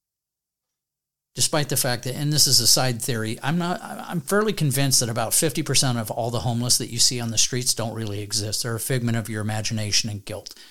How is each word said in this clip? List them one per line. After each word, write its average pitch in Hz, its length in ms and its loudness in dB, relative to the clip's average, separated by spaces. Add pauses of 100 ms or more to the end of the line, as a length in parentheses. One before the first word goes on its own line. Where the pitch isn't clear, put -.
(1300)
Despite 147 340 0
the 139 80 -2
fact 123 280 0
that, 131 100 -4
and 147 180 -2
this 147 140 6
is 123 140 6
a 113 60 4
side 127 360 4
theory, 110 400 -2
I'm 151 160 0
not, 175 240 -2
I, - 260 -12
I'm 175 120 -4
fairly 208 340 2
convinced 139 460 2
that 113 100 0
about 113 240 -2
fifty 160 280 2
percent 127 360 2
of 110 120 -4
all 117 200 -2
the 117 100 -2
homeless 120 380 2
that 123 120 -6
you 117 80 -4
see 123 220 2
on 113 100 -4
the 110 80 -2
streets - 360 2
don't 113 200 -4
really 104 260 -6
exist. 104 420 -4
They're 117 120 -4
a 113 60 -4
figment 120 380 0
of 110 100 -4
your 107 140 -4
imagination 107 640 0
and 101 160 -8
guilt. - 300 -12 (160)